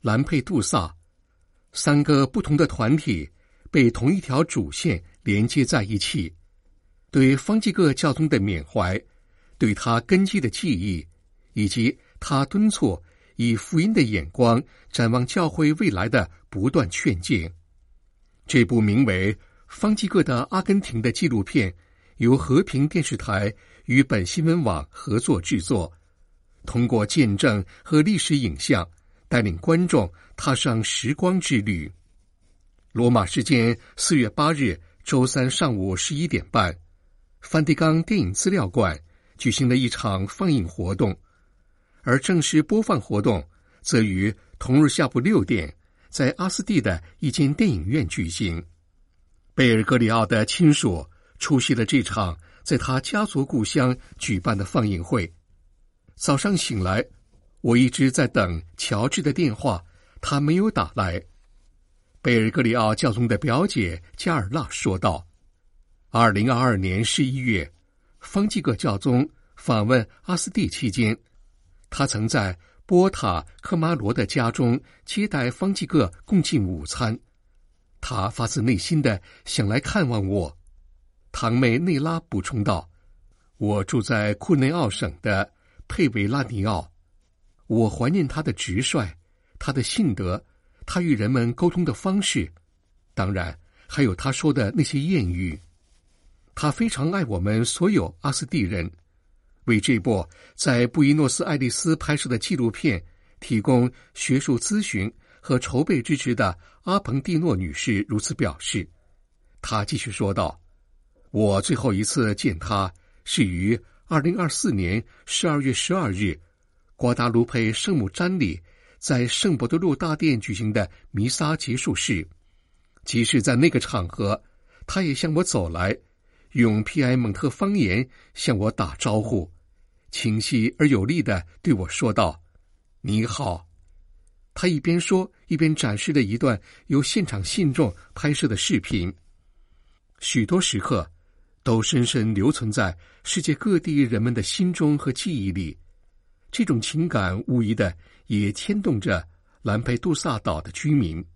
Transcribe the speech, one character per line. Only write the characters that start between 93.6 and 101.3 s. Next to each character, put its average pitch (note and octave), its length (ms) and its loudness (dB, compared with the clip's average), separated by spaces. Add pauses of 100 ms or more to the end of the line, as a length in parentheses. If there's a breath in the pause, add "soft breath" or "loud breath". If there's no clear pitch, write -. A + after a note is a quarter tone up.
还 - 160 0
有 G2 120 2
他 C3+ 160 -4
说 C#3+ 220 0
的 A2 220 0
那 D#3+ 80 2
些 - 140 -2
谚 D3 300 0
语。 F2 320 -4 (920)
他 D3+ 180 -2
非 A3+ 160 -2
常 D#3 240 -2
爱 F#3+ 140 -2
我 G#2 140 -4
们 G#2+ 260 0
所 F3+ 240 0
有 G2 320 0
阿 C#3 100 -2
斯 C3+ 140 -6
蒂 D3 160 -2
人， F2+ 280 -4 (760)
为 A2+ 140 4
这 A#2 200 0
部 F#2+ 280 -2 (280 soft breath)
在 A#2+ 320 0
布 D3+ 160 2
宜 C#3 80 4
诺 D3+ 160 2
斯 - 160 -2